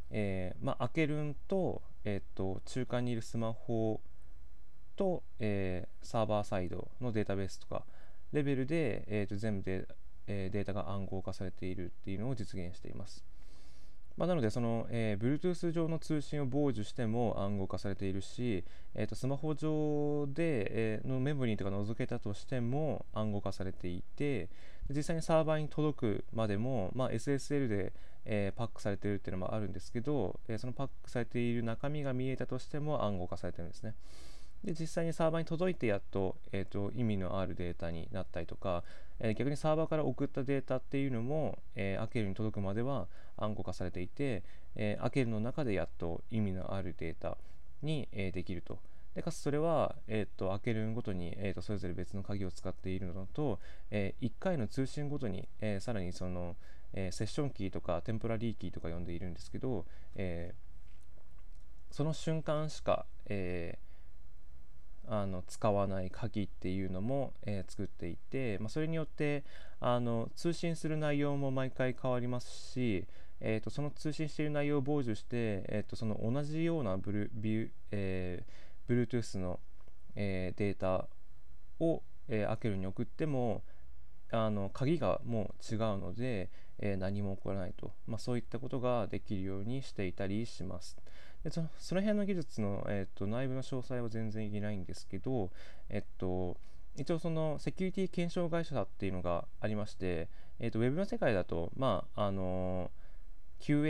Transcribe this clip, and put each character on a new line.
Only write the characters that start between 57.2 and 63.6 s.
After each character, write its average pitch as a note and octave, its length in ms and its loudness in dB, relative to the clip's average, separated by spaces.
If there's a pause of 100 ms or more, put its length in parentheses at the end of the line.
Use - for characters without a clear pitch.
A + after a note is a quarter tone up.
ッ - 20 0
シ - 120 0
ョ D3 60 2
ン C3 60 0
キ G2 160 -2
ー - 20 -2
と E2 100 -2
か E2+ 220 0
テ A#2 100 -2
ン A2 80 0
ポ A#2 80 0
ラ A2+ 100 0
リ A2+ 140 0
ー G#2 40 -2
キ F#2+ 120 -2
ー - 40 -2
と - 80 -2
か E2 100 -2
呼 E2 80 -2
ん F2 80 -2
で E2+ 80 -2
い E2 60 -2
る F2+ 100 -2
ん E2 60 -2
で - 40 -2
す - 120 -4
け G#2+ 80 -2
ど、 B2 260 0 (300)
え F2 400 -2 (1400)
ー、 - 40 -2
そ C#3+ 80 0
の D#3 100 2
瞬 D#3+ 280 0
間 D3+ 300 0
し - 100 -4
か、 - 240 2 (220)
え F2+ 560 -2